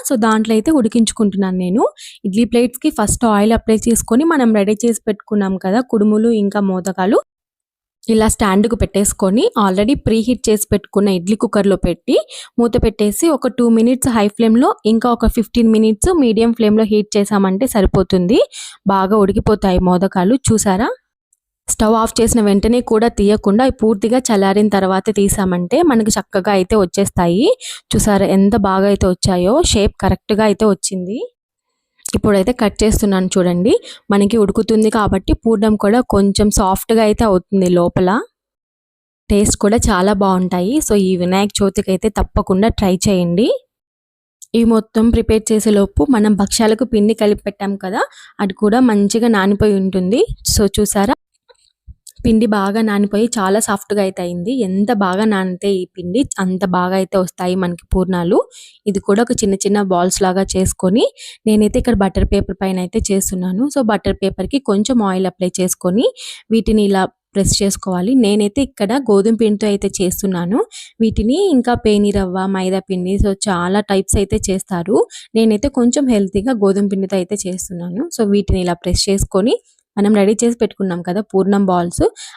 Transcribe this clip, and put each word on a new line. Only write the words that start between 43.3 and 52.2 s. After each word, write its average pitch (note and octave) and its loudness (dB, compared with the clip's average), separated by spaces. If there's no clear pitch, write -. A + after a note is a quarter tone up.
ఇవి A#3 2
మొత్తం A3+ 2
ప్రిపేర్ A3 0
చేసే G#3+ 0
లోపు G3+ 0
మనం G#3 2
భక్ష్యాలకు A3 0
పిండి G#3+ 2
కలిపి G#3 0
పెట్టాం G3+ -8
కదా, G3 -6
అది G3 -4
కూడా G#3+ 2
మంచిగా A3 2
నానిపోయి G3+ 2
ఉంటుంది. F#3+ -2
So G#3+ 2
చూసారా, G#3 0
పిండి A3+ 2